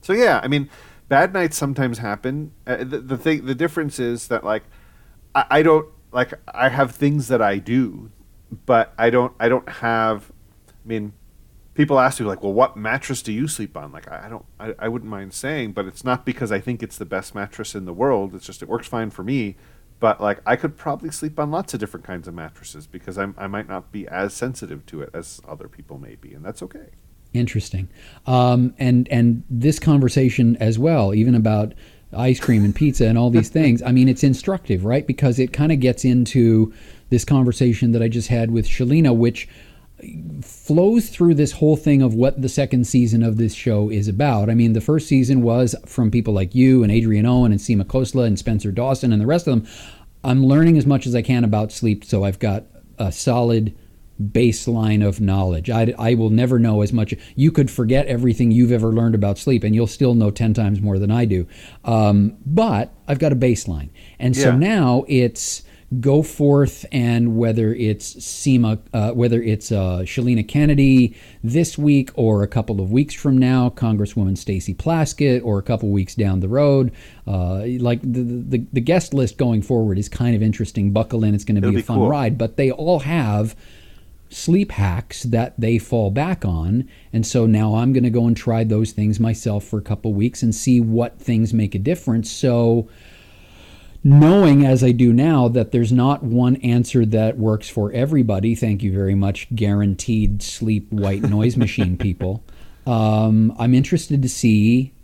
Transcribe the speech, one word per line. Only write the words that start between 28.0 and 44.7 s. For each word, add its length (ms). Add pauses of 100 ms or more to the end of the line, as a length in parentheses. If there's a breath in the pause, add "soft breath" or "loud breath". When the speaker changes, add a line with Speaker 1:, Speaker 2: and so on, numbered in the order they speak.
Speaker 2:
Um, 500
and, 320
and 400
this 300
conversation 800
as 200
well, 380
even 200
about 380 (380 soft breath)
ice 280
cream 260
and 100
pizza 320
and 100
all 120
these 200
Speaker 1:
<laughs> 100
Speaker 2:
things, 220
I 120
mean, 160
it's 160
instructive, 580
right? 240
Because 320
it 140
kinda 240
gets 260
into 720 (360 loud breath)
this 140
conversation 680
that 100
I 60
just 180
had 240
with 160
Shalina, 480
which 320 (960 soft breath)
flows 680
through 260
this 180
whole 240
thing 240
of 120
what 280
the 80
second 360
season 380
of 140
this 160
show 360
is 180
about. 420
I 40
mean, 200